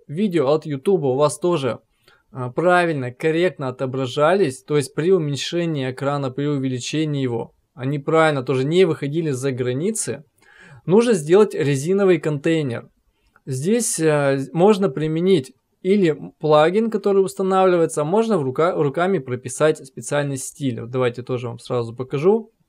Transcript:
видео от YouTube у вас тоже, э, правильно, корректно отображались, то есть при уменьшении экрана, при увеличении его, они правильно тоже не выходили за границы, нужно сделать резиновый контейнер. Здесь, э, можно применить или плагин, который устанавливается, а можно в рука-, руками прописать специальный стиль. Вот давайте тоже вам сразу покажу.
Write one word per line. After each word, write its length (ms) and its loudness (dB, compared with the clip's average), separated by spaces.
видео 420 0
от 180 0
YouTube 360 0
у 120 0
вас 240 0
тоже, 400 -2
э, 240 -8
правильно, 560 0
корректно 580 -2
отображались, 960 -2
то 140 -2
есть 160 -4
при 180 0
уменьшении 760 -2
экрана, 400 -4
при 160 -4
увеличении 760 -2
его, 300 -4
они 240 -4
правильно 460 2
тоже 200 -2
не 220 4
выходили 460 -2
за 220 -2
границы, 680 -4
нужно 280 4
сделать 420 4
резиновый 640 2
контейнер. 680 -2
Здесь, 540 -2
э, 520 2
можно 380 4
применить 640 0
или 580 0
плагин, 520 4
который 320 2
устанавливается, 800 2
а 40 0
можно 320 2
в 60 -2
рука-, 300 0
руками 440 0
прописать 720 -2
специальный 500 -4
стиль. 440 -6
Вот 100 -12
давайте 320 -2
тоже 240 -6
вам 100 -10
сразу 380 -6
покажу. 560 0